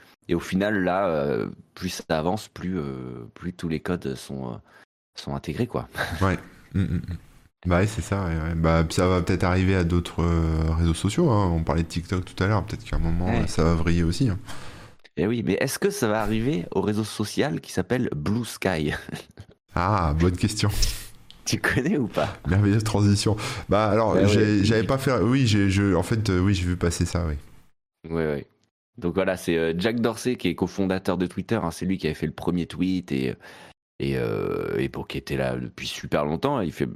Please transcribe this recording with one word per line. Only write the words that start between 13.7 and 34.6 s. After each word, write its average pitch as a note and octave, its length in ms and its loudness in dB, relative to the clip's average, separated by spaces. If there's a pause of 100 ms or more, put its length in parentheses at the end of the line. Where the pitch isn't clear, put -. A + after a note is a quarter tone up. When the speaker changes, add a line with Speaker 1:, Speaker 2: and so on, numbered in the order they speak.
Speaker 2:
vriller E2+ 280 2
aussi, F2+ 260 2
hein. F2+ 100 -2 (800)
Speaker 1:
Eh E2 100 2
oui, A#2 180 0
mais F2 160 2
est-ce C3+ 180 -2
que G3+ 100 2
ça - 180 0
va G#2+ 140 2
arriver A2+ 500 0
au F#2+ 100 0
réseau G#2 220 0
social G#2 580 -2
qui - 100 -16
s'appelle A#2+ 440 0
Blue G2+ 300 -2
Sky ? D#2+ 480 -2 (440)
<laughs> - 380 -18
Speaker 2:
Ah, F2 440 2
bonne F2 180 2
question. G#2 320 0 (720)
Speaker 1:
Tu - 160 -2
connais D3+ 380 2
ou A#2+ 100 0
pas ? - 280 -2 (120)
Speaker 2:
Merveilleuse G2+ 360 4
transition. G2+ 520 4 (340)
Bah G#2 220 4
alors, G#2+ 220 4
Speaker 1:
Ouais, G2 140 6
Speaker 2:
j'ai, G#2+ 120 6
Speaker 1:
ouais. G#2 240 4
Speaker 2:
j'avais A2 240 4
pas C3+ 100 2
fait, C3+ 220 0
oui, B2+ 260 4
j'ai, G#2 240 4
je, G2+ 240 4
en E2 80 4
fait, G#2+ 280 0
euh, F#2 100 4
oui, G2 160 4
j'ai F2+ 100 -2
vu F2 120 0
passer F2 280 2
ça, E2+ 220 -2
oui. D2+ 80 -2 (720)
Speaker 1:
Ouais, E2 160 0
ouais. D2 220 -4 (500)
Donc F2 180 -2
voilà, F#2+ 220 0
c'est, E2+ 200 0
euh, E2 200 0
Jack A2+ 220 0
Dorsey A#2 380 0
qui - 100 -4
est E2+ 80 0
cofondateur F#2 640 -2
de F2+ 100 0
Twitter, G2+ 340 -4
hein, F2 100 -2
c'est - 140 -8
lui F#2 120 -2
qui D#2 100 -4
avait D#2 80 0
fait - 100 -6
le D#2 60 -2
premier E2+ 340 -2
tweet F2+ 460 -2
et, C2 240 -2 (640)
et, C2+ 180 -2
euh, G1+ 600 -4